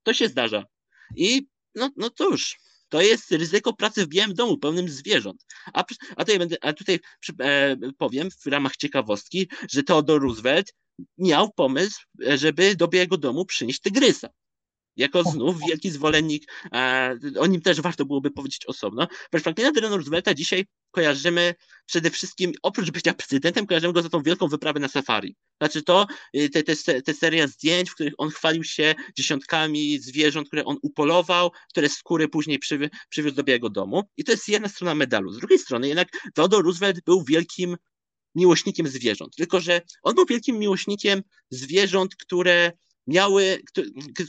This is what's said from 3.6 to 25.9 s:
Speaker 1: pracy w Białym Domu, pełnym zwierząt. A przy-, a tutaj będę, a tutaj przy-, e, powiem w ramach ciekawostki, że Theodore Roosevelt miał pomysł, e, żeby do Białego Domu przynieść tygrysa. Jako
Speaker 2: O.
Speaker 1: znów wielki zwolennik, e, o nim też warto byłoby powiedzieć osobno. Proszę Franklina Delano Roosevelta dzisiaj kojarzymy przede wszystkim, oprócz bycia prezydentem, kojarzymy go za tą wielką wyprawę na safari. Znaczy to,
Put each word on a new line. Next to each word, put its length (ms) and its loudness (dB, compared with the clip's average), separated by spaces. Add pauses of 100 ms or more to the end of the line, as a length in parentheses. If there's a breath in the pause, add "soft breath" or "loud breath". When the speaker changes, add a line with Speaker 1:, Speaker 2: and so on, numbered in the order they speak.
Speaker 1:
pracy 340 -2
w 20 -8
Białym 260 0
Domu, 240 0
pełnym 300 -2
zwierząt. 580 -4 (260 loud breath)
A 120 -2
przy-, 120 -16 (200 loud breath)
a 80 -2
tutaj 140 2
będę, 220 -2
a 120 -2
tutaj 280 -2 (200 loud breath)
przy-, 200 -14
e, 360 2 (220)
powiem 320 -4
w 160 -12
ramach 300 -2
ciekawostki, 720 -4 (240 loud breath)
że 100 0
Theodore 420 4
Roosevelt 480 0 (460)
miał 340 4
pomysł, 480 0 (260)
e, 120 2
żeby 380 2
do 120 2
Białego 280 0
Domu 280 -2
przynieść 360 -6
tygrysa. 480 2 (680)
Jako 220 2
Speaker 2:
O. 60 4
Speaker 1:
znów 320 0 (120)
wielki 220 -2
zwolennik, 600 0 (200 loud breath)
e, 460 0 (200)
o 80 4
nim 140 2
też 200 2
warto 240 -2
byłoby 260 -2
powiedzieć 360 -12
osobno. 420 -4 (220 loud breath)
Proszę 120 0
Franklina 300 0
Delano 240 0
Roosevelta 380 0
dzisiaj 320 -2 (240)
kojarzymy 640 2 (320 soft breath)
przede 240 2
wszystkim, 420 -4 (100)
oprócz 280 -2
bycia 240 0
prezydentem, 520 -2
kojarzymy 260 0
go 100 2
za 60 -4
tą 140 0
wielką 260 0
wyprawę 320 -2
na 80 -2
safari. 480 -2 (240)
Znaczy 220 -2
to, 240 6 (300 loud breath)